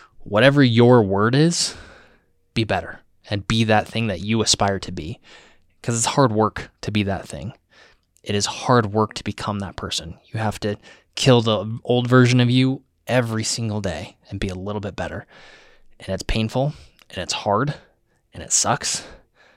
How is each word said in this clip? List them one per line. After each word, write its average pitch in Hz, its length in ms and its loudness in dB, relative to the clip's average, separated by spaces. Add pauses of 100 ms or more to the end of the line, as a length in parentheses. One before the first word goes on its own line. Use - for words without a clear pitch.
(180)
whatever 135 440 4
your 120 400 6
word 101 320 0
is, 165 400 0 (800)
be 110 100 0
better - 360 -4 (300)
and 101 160 -6
be 113 180 2
that 107 220 2
thing 113 220 -4
that 90 120 -6
you 107 220 0
aspire 101 380 0
to - 120 -10
be. 82 280 -10 (600)
'Cause 120 140 -4
it's 113 100 -2
hard 131 260 0
work 107 380 -2 (100)
to - 100 -10
be 104 140 0
that 95 240 -6
thing. 80 240 -12 (720)
It 101 120 -6
is 101 120 -2
hard 113 460 0
work 107 220 0
to - 100 -12
become 104 360 -6
that 92 160 -10
person. 90 500 -8
You 110 140 -8
have 107 200 -4
to 107 160 -4 (380)
kill 120 260 6
the 110 440 -2
old 123 240 0
version 127 320 6
of 123 100 4
you 131 320 2 (240)
every 113 380 0
single 107 360 -4
day 80 360 -8 (120)
and 98 120 -8
be 101 80 -4
a 92 60 -8
little 101 260 -8
bit 98 160 -10
better. 90 300 -10 (720)
And - 100 -10
it's 95 140 -6
painful 123 500 -2 (340)
and - 100 -16
it's 87 140 -6
hard 113 420 0 (600)
and 80 80 -14
it - 100 -10
sucks, - 520 -2 (520)